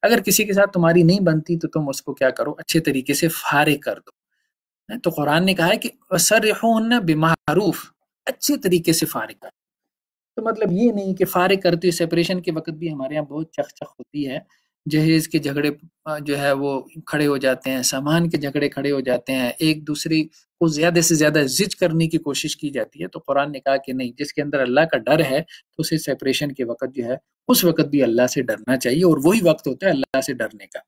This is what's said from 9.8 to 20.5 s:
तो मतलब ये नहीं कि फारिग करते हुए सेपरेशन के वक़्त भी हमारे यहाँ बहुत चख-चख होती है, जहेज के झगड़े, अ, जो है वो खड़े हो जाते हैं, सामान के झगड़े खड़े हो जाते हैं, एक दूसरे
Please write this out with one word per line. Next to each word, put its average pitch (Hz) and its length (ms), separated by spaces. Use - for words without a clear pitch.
तो 220 60
मतलब 220 320
ये 226 180
नहीं 196 220
कि 185 120
फारिग 190 360
करते 170 240
हुए 175 80
सेपरेशन 175 460
के 175 120
वक़्त 160 220
भी 160 140
हमारे 143 280
यहाँ 151 100
बहुत 151 280
चख-चख - 360
होती - 340
है, 135 200
जहेज 156 400
के - 140
झगड़े, 143 280
अ, 151 140
जो 143 160
है 143 180
वो 139 160
खड़े 151 160
हो 143 140
जाते 131 320
हैं, 131 140
सामान 147 440
के 160 100
झगड़े 143 320
खड़े 139 200
हो 139 120
जाते 127 300
हैं, 127 200
एक 156 220
दूसरे 156 380